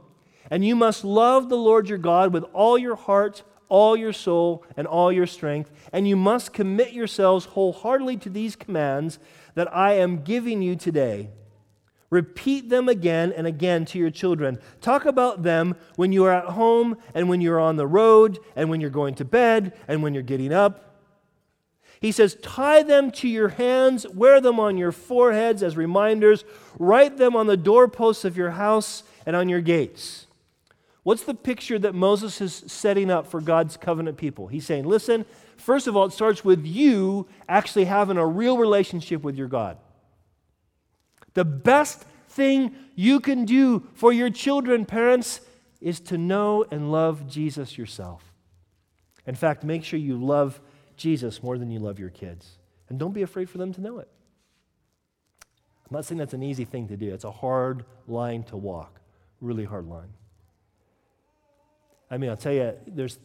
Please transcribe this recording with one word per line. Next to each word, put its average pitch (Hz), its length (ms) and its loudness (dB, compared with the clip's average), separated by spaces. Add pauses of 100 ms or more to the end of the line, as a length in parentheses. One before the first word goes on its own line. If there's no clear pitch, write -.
(500)
and 180 140 0
you 233 120 2
must 226 280 0
love 240 440 2
the 247 80 0
Lord 220 320 4
your 208 100 -6
God 175 340 2
with 165 200 -2
all 226 260 4
your 247 180 -4
heart, 202 460 -2 (260)
all 214 280 6
your 220 160 -4
soul, 170 520 0 (120)
and 151 100 -6
all 175 260 2
your 180 140 2
strength, 147 440 -6 (220)
and 196 160 -2
you 196 80 2
must 208 360 0
commit 214 400 -2
yourselves 190 540 0
wholeheartedly 240 720 -2
to 190 120 -12
these 208 260 -8
commands 151 640 -4 (360)
that 165 200 -4
I 196 200 2
am 180 280 0
giving 226 400 -4
you 180 140 -2
today. 120 540 -4 (800)
Repeat 240 580 -2
them 254 200 0
again 170 440 0
and 165 120 -8
again 165 420 -2
to 185 120 -10
your 165 120 0
children. 151 500 -4 (200)
Talk 269 240 0
about 247 380 0
them 170 320 0 (220)
when 185 160 0
you 190 140 4
are 185 60 6
at 180 120 0
home 226 520 2 (160)
and 175 160 0
when 180 120 2
you're 170 180 2
on 160 160 2
the 143 140 -2
road 220 500 6 (160)
and 160 160 -2
when 160 100 -2
you're 151 80 -4
going 139 280 -4
to 139 80 -8
bed 226 480 2 (160)
and 156 120 -2
when 147 140 -2
you're 135 80 -6
getting 131 300 -4
up." 202 480 0 (960)
He 214 140 -2
says, 214 280 4
"Tie 302 440 4
them 277 280 4
to - 160 -4
your 220 200 0
hands, 254 580 0
wear 240 340 6
them 240 200 2
on 208 160 0
your 175 160 -2
foreheads 233 720 2
as 165 140 -2
reminders, 208 680 2 (340)
write 262 380 6
them 247 180 2
on 220 140 2
the 202 80 4
doorposts 220 680 4
of 180 120 -4
your 175 140 -2
house 208 520 -2 (240)
and 160 80 -4
on 180 140 0
your 175 140 0
gates." - 640 -4 (760)
What's 220 220 0
the 277 100 -6
picture 240 460 -6
that 196 140 -2
Moses 196 460 0
is 185 260 -8
setting 196 440 -2
up 165 160 0
for 165 140 -8
God's 160 360 0
covenant 160 420 -6
people? 131 300 -10
He's 139 180 -10
saying, 139 180 -4
"Listen, 214 400 0 (320)
first 262 320 0
of 208 80 -2
all, 196 80 4
it 190 80 -4
starts 220 320 -2
with 180 200 4
you 196 640 0 (220)
actually 196 380 0
having 196 320 0
a 165 80 0
real 226 300 0
relationship 196 680 -2
with 139 120 -8
your 135 120 -8
God. 110 300 -6 (1500)
The 180 120 0
best 240 600 0 (240)
thing 269 480 0 (180)
you 240 240 2
can 247 260 -2
do 247 500 2
for 240 180 4
your 240 180 0
children, 247 560 -2
parents, 240 540 0 (400)
is 165 200 -8
to - 160 -8
know 208 540 -2
and 147 220 -6
love 156 340 -2
Jesus 143 500 -10
yourself. 90 560 -16 (920)
In 127 80 -10
fact, 147 300 -4
make 160 180 -6
sure - 160 -8
you 139 180 -6
love 139 440 -2 (360)
Jesus 123 460 -6
more 123 160 -8
than 120 140 -10
you 110 80 -10
love 101 180 -10
your 92 100 -14
kids. 87 500 -20 (300)
And 131 120 -12
don't 175 120 -8
be 202 100 -6
afraid 180 280 -8
for 180 80 -16
them 185 140 -10
to 180 80 -16
know 226 180 -14
it." - 100 -20 (1800)
I'm 143 60 -10
not 151 80 -10
saying 170 160 -10
that's 139 140 -10
an 131 100 -10
easy 131 200 -8
thing 117 220 -12
to 101 100 -14
do. 101 160 -10
It's 92 120 -16
a 104 80 -14
hard 127 520 -4 (220)
line 117 380 -8
to 110 120 -16
walk, 92 440 -14 (400)
really 117 240 -8
hard 95 240 -14
line. 85 220 -18 (2000)
I 127 40 -10
mean, 131 140 -6
I'll 110 60 -8
tell 143 160 -6
you, 123 220 -2 (120)
there's 139 380 -12